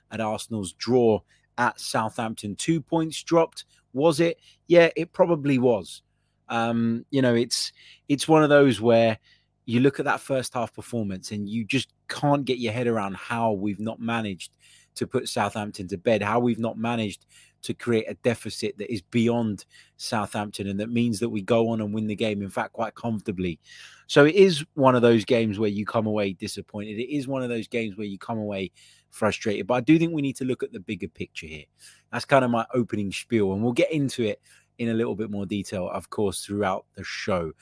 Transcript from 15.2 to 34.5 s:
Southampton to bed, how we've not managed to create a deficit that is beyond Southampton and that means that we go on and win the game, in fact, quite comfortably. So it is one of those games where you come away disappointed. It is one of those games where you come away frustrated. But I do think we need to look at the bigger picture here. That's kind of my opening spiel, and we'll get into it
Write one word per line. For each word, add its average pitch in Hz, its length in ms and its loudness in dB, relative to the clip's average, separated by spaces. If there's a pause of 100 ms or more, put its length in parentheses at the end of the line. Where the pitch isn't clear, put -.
Southampton 104 640 -4
to 95 80 -6
bed, 107 260 2
how 107 160 2
we've 120 200 0
not 113 180 -4
managed 113 480 -4 (380)
to 113 100 -6
create 113 340 0
a 104 60 -10 (100)
deficit 110 540 -4
that 104 120 -12
is 110 120 -6
beyond 117 640 0 (320)
Southampton 104 720 -6
and 98 100 -4
that 113 100 -4
means 120 300 0
that 120 80 -2
we 110 140 -4
go 113 260 2
on 113 140 -2
and 104 120 -4
win 110 140 -4
the 104 80 -4
game, 104 260 -2
in 98 80 -6
fact, 113 220 -6
quite 110 240 -6
comfortably. 92 640 -4 (480)
So 143 160 8
it 156 120 6
is 185 280 6 (120)
one 127 200 6
of 120 60 4
those 117 240 6
games 113 340 2
where 107 100 0
you 101 160 -4
come 110 220 -2
away 104 240 -2
disappointed. 104 680 -10
It 127 160 -8
is 135 140 -4
one 131 160 -4
of 120 60 -6
those 113 180 -6
games 110 300 -6
where 104 100 -8
you 98 100 -10
come 113 200 -8
away 101 340 -6 (380)
frustrated. 104 580 -2
But 123 60 0
I 123 80 2
do 156 180 6
think 165 140 0
we 151 80 -2
need 135 160 -4
to 131 80 -6
look 127 180 -2
at - 80 -8
the 113 80 -12
bigger 95 300 -8
picture - 380 -12
here. 76 180 -16 (480)
That's 120 100 -4
kind 135 220 4
of 117 60 0
my 113 220 0
opening 104 380 -2
spiel, 104 400 0
and 101 100 -2
we'll 120 120 0
get - 180 2
into 139 320 -2
it 104 160 -2 (380)